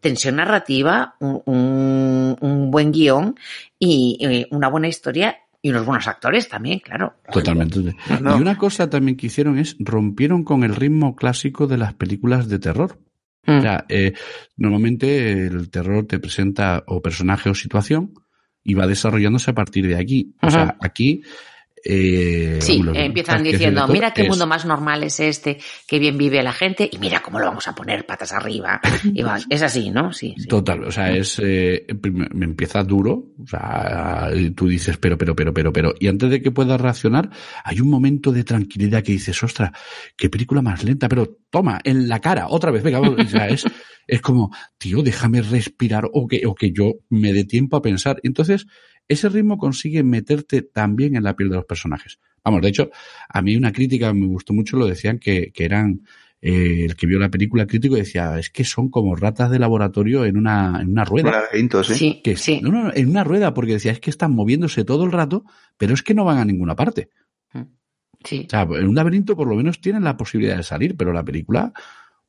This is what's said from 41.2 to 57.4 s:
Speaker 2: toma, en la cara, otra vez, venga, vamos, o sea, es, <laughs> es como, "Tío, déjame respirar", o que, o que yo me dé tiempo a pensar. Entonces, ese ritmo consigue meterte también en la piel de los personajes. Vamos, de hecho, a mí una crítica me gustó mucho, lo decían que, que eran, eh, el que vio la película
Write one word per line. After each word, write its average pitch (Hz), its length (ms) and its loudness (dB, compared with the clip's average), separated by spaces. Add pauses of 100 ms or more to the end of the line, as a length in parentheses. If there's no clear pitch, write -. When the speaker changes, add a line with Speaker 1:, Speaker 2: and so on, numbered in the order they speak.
Speaker 2:
toma, 156 340 0
en 131 240 2
la 113 120 0
cara, 156 280 0
otra 165 240 0
vez, 107 100 0
venga, 131 160 2
vamos, 131 260 4
o 110 40 -2
sea, 104 200 0
es, 139 140 0
<laughs> - 460 -8
es 123 120 0
como, 120 300 2 (280)
"Tío, 95 240 -2
déjame 120 400 2
respirar", 110 720 -2
o 127 140 0
que, 120 180 -2
o 98 120 0
que 98 160 2
yo 101 220 2 (140)
me 107 240 4
dé 98 120 2
tiempo 127 320 0
a 143 60 0
pensar. 113 420 0
Entonces, 165 420 0 (440)
ese 170 200 2
ritmo 208 260 2
consigue 151 460 -2
meterte 131 580 0
también 113 560 0
en 110 80 0
la 98 100 0
piel 95 140 0
de 92 80 0
los 90 80 -4
personajes. - 540 -8 (260)
Vamos, 104 160 4
de 98 80 4
hecho, - 220 0 (400)
a 98 100 -2
mí 101 160 2
una 120 160 2
crítica 123 400 0
me 98 140 2
gustó 95 260 -4
mucho, 107 240 0
lo 127 100 2
decían 104 320 -2
que, 92 320 -2
que - 140 -4
eran, 98 380 0 (400)
eh, 87 420 2
el 82 100 -2
que - 120 -4
vio 92 120 2
la 98 120 2
película 104 360 0